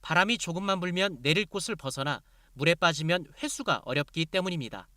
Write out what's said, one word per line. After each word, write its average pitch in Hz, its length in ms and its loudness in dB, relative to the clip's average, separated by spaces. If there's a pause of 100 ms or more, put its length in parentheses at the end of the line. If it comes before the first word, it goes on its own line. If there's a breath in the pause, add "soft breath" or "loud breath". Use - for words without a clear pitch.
바람이 196 380 2
조금만 185 420 -2
불면 180 400 0
내릴 160 240 2
곳을 196 320 -6
벗어나 139 460 -4 (320 soft breath)
물에 156 200 4
빠지면 165 520 2 (160)
회수가 240 420 -2
어렵기 147 400 -2
때문입니다. 156 720 -4